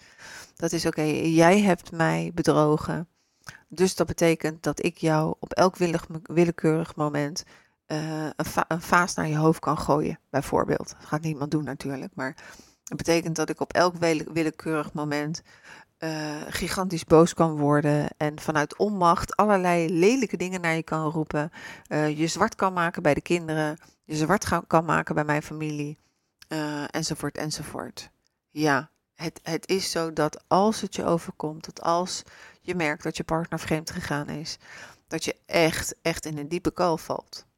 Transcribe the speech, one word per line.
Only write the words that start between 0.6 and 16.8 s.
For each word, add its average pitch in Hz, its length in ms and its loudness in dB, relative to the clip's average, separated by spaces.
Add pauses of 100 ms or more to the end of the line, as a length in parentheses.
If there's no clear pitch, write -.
is, 165 140 -2
"Oké, 160 160 -2
jij 165 580 6
hebt 196 320 2
mij 165 420 0
bedrogen. 156 760 2 (600)
Dus 185 260 0
dat 165 120 0
betekent 160 560 0
dat - 220 -2
ik 170 120 -2
jou 160 420 0
op - 140 -12
elk 185 240 4
willig-, 170 300 -2 (160)
willekeurig 165 760 0
moment, 147 480 -2 (420)
eh, 156 380 -6
een 151 200 -6
va-, - 240 -4
een 170 140 -4
vaas 180 320 2
naar 165 140 -2
je 151 80 0
hoofd 160 240 4
kan - 180 0
gooien", 156 400 0 (120)
bijvoorbeeld. - 680 -2
Dat - 80 -20
gaat 156 160 -4
niemand 147 280 -4
doen 151 140 0
natuurlijk, 139 500 -8
maar 131 220 -8 (480)
het 147 120 -10
betekent 165 400 0
dat 156 120 -2
ik 156 120 -6
op - 120 -6
elk 175 240 4
wille-, 165 360 0
willekeurig 156 600 -4
moment, 147 500 -4 (640)
eh, 156 440 -6
gigantisch 185 560 -4